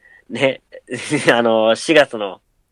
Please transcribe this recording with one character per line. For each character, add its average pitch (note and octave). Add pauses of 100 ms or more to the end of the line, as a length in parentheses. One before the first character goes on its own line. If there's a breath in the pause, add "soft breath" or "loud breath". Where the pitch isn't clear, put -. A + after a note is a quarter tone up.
(300 soft breath)
ね、 B2+ (340)
<laughs> C#3
あ A#2
の、 A2+
四 -
月 C#3+
の、 G2 (300)